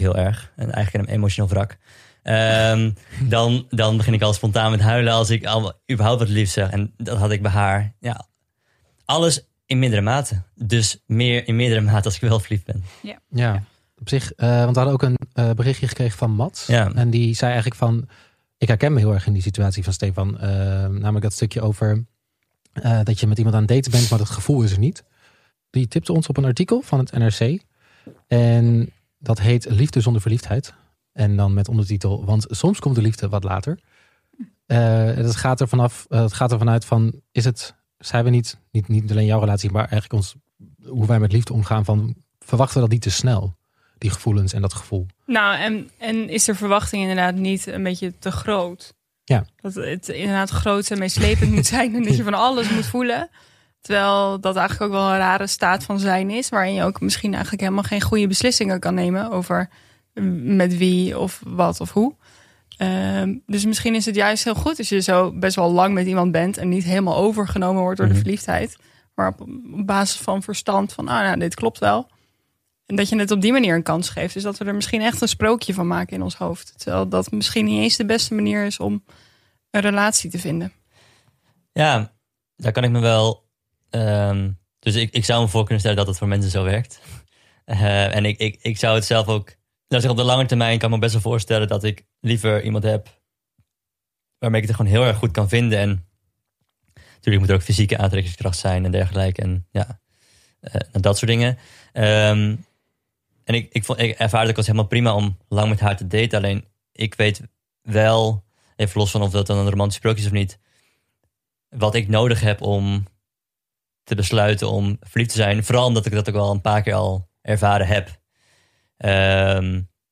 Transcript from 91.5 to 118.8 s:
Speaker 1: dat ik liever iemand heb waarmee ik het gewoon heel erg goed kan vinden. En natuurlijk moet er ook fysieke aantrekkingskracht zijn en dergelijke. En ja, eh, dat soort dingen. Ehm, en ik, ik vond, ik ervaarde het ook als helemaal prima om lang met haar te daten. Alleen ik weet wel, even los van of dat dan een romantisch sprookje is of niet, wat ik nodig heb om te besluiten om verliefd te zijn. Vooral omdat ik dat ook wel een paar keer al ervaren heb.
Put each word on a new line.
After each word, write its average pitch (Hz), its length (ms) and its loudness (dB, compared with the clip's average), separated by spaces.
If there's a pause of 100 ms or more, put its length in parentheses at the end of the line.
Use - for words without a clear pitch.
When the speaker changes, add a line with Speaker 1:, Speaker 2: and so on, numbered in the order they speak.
Speaker 1:
dat 101 160 -2
ik 107 220 -4 (140)
liever 107 440 0
iemand 110 200 -2
heb 107 380 -4 (1200)
waarmee 113 220 0
ik 107 60 -2
het 107 80 0
gewoon 101 160 0
heel 113 120 4
erg 113 140 2
goed 113 140 0
kan 101 180 0
vinden. 117 300 2
En 98 260 -2 (1000)
natuurlijk - 340 0
moet 95 100 4
er 98 60 4
ook 90 80 2
fysieke 104 340 2
aantrekkingskracht 92 600 -2
zijn 92 280 -2
en 92 60 0
dergelijke. 95 500 -2
En 92 300 -4
ja, - 280 -6 (600)
eh, - 220 -6 (100)
dat 98 260 2
soort 113 140 0
dingen. 120 260 2 (360)
Ehm, 107 640 2 (880)
en 113 120 -2
ik, 117 180 -4
ik 110 100 -2
vond, - 160 -4
ik 117 180 0
ervaarde 110 220 0
het 113 100 2
ook 107 80 -2
als 107 80 0
helemaal 107 220 2
prima 120 280 2
om 101 220 -2 (100)
lang 107 220 0
met 104 100 0
haar 101 180 0
te 95 100 -10
daten. 110 300 0
Alleen 101 280 -2 (260)
ik 107 240 -6
weet 104 260 0 (400)
wel, 110 600 2 (320)
even 107 240 -2
los 101 120 0
van 107 100 -2
of 101 100 0
dat 98 160 -2
dan 101 100 0
een 101 120 2
romantisch 101 280 0
sprookje 110 240 0
is 101 60 -2
of 101 60 0
niet, 98 260 -2 (1080)
wat 107 260 -2
ik 117 120 0
nodig 110 340 2
heb 104 200 0
om 101 440 -2 (1000)
te - 120 -4
besluiten 104 540 2
om 101 320 -2
verliefd 117 300 -4
te - 60 -4
zijn. 107 260 2
Vooral 123 220 2
omdat 113 200 2
ik 107 60 -2
dat 104 180 -2
ook 104 60 -4
wel 101 160 0
een 98 100 -2
paar 107 200 2
keer 101 120 -2
al 95 360 -2 (120)
ervaren 101 460 2
heb. 98 320 -2 (800)